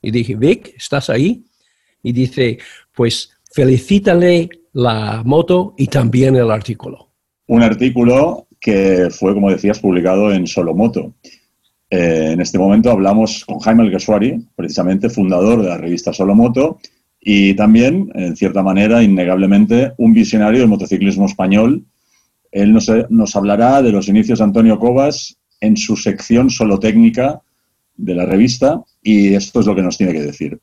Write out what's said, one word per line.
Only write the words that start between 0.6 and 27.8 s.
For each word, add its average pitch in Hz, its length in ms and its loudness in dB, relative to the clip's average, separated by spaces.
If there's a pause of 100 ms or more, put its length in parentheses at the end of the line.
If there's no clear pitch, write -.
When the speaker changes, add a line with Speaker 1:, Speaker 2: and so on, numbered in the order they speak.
Speaker 1:
¿estás - 320 -8
ahí?". 160 340 -2 (600)
Y 120 80 -6
dice, 123 460 -2 (360)
"Pues - 380 -4 (200)
felicítale 175 960 2 (240)
la 110 520 -4
moto 170 520 0
y 135 100 -2
también 127 480 0
el 120 160 2
artículo". - 580 -10 (380)
Speaker 2:
Un 117 160 2
artículo 123 840 0 (120)
que 95 500 0
fue, 95 240 -2
como 101 160 0
decías, 101 300 -2
publicado 92 520 0
en 95 140 0
Solo 85 300 -4
Moto. 113 380 -2 (760)
Eh, 82 440 -2
en 87 80 -4
este 90 180 -4
momento 107 320 2
hablamos 101 540 0
con - 140 -12
Jaime 113 240 2
Alguersuari, 104 560 -2 (160)
precisamente 95 540 -4
fundador 101 520 0
de 92 80 -2
la 85 80 -8
revista 85 360 -6
Solo 98 220 0
Moto, 123 440 0 (420)
Y 98 340 2
también, 120 600 2
en 87 200 -6
cierta 98 280 -2
manera, 104 400 2
innegablemente, 101 960 2
un 113 160 4
visionario 110 480 2
del 117 80 4
motociclismo 98 560 -2
español. 101 600 0 (680)
Él 101 220 2
nos, 110 160 2 (200)
nos 110 260 0
hablará 110 460 2
de 117 100 2
los 98 160 -2
inicios 110 320 0
de 110 60 2
Antonio 110 340 2
Covas 131 580 -2 (220)
en 107 160 2
su - 220 -6
sección 113 520 0
solo 104 300 -2
técnica 113 600 2 (560)